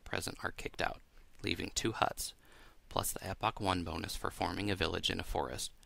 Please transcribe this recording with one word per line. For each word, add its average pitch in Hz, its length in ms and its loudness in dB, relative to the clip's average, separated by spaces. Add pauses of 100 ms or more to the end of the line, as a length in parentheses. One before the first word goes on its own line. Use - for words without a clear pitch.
present - 400 -4
are 92 80 10
kicked - 280 0
out, - 220 0 (420)
leaving - 300 0
two - 180 2
huts, - 440 0 (520)
plus - 240 0
the - 160 -6
Epoch 107 320 -2
one 92 240 2
bonus 85 320 -4
for - 140 -4
forming 90 400 0
a 98 60 2
village 87 340 2
in 90 100 0
a - 40 -4
forest, - 480 -2 (140)